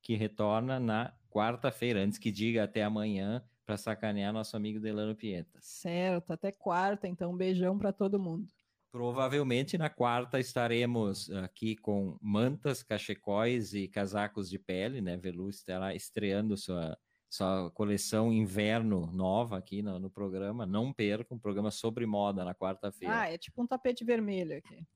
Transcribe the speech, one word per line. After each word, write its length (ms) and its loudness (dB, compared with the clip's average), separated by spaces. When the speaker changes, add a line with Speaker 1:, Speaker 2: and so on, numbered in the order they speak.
Speaker 1:
que 140 -2
retorna 640 0
na 340 0
quarta-feira, 720 2
antes 180 2
que 120 0
diga 320 2
até 200 0
amanhã, 600 0
pra 120 -4
sacanear 540 -2
nosso 240 -4
amigo 240 -4
Delano 360 -2
Pieta. 440 -6
Speaker 2:
Certo, 720 -4
até 200 -4
quarta, 560 0
então 240 -4
um 60 -4
beijão 420 2
pra 120 0
todo 280 2
mundo. 280 -2
Speaker 1:
Provavelmente 840 2
na 120 2
quarta 500 2
estaremos 920 2
aqui 440 -4
com 460 0
mantas, 640 2
cachecóis 920 0
e 140 -2
casacos 640 -2
de 100 -6
pele, 420 -2
né? 160 -2
Velu 320 -6
estará 460 -4
estreando 600 0
sua, 420 -4
sua 440 0
coleção 600 2
inverno 800 2
nova 460 0
aqui 240 -6
no, 180 -4
no 120 -8
programa. 540 -4
Não 280 0
perca 400 0
um 60 -8
programa 320 -2
sobre 340 -2
moda 400 0
na 80 -4
quarta-feira. 680 -2
Speaker 2:
Ah, 100 -2
é 60 -8
tipo 240 -8
um 60 0
tapete 380 -2
vermelho 520 0
aqui. 280 -16